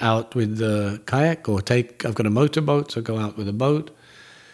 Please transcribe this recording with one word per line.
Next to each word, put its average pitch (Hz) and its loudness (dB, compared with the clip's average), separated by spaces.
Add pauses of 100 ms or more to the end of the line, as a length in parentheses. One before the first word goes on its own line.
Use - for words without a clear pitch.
out 113 0
with 110 0
the 104 0
kayak 160 0
or 98 0
take, - 0
I've 113 -2
got 107 0
a - 2
motorboat, 147 2
so 117 -6
go 113 -4
out 107 -4
with 104 -6
a 101 -2
boat, 147 0 (640)